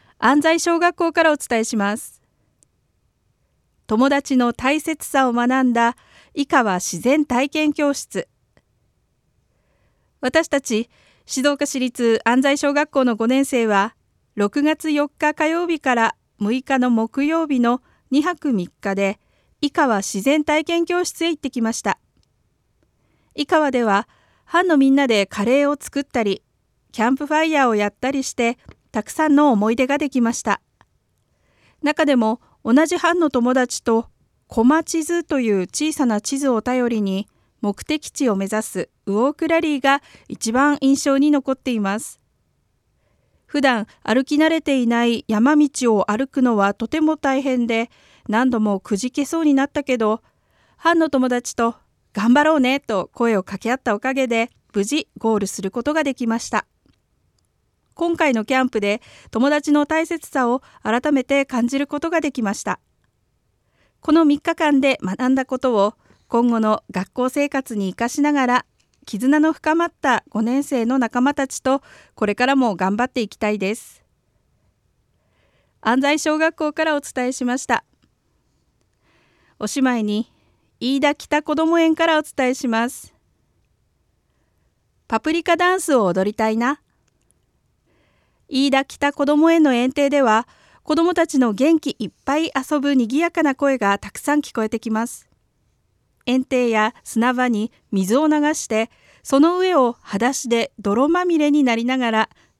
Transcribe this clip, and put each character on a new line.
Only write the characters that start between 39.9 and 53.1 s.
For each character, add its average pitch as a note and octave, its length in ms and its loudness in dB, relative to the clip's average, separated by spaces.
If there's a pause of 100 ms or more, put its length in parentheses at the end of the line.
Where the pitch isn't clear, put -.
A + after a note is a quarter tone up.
一 - 240 -6
番 C#4+ 300 2
印 C4+ 140 4
象 C#4 220 0
に D4 140 4
残 C#4 220 0
っ - 20 0
て - 160 -6
い A#3 80 -2
ま G3+ 200 -2
す。 - 200 -16 (1300)
普 C#4+ 160 -4
段 A#3+ 260 0 (160)
歩 C4 220 0
き D4 120 -2
慣 D#4 120 4
れ D#4+ 120 0
て C#4 200 0
い A#3+ 60 0
な A#3 180 2
い A#3+ 220 0
山 A#3 280 2
道 D4 140 4 (260)
を G3+ 160 0
歩 A#3+ 160 -2
く - 140 -2
の A#3+ 160 2
は G3+ 160 2
と A#3 140 -8
て D#4 140 -2
も D#4 160 2
大 C4+ 240 0
変 B3+ 260 -2
で、 A3+ 220 -2 (380)
何 A#3 220 2
度 A#3 100 0
も G#3 200 0
く - 180 -4
じ B3 140 -6
け D4 140 -2
そ E4 160 -4
う E4 40 -2
に D4 80 4
な C4+ 120 2
っ C#4+ 60 -16
た D4 120 -4
け B3+ 140 -2
ど、 A3 240 -2 (540)
班 E4+ 240 2
の D#4+ 100 2
友 B3+ 200 0
達 B3 260 -4
と A3+ 200 0 (380)
「頑 A3+ 200 2
張 D4 100 6
ろ D#4 120 4
う D4+ 40 2
ね」 C4 220 0
と G3+ 320 -4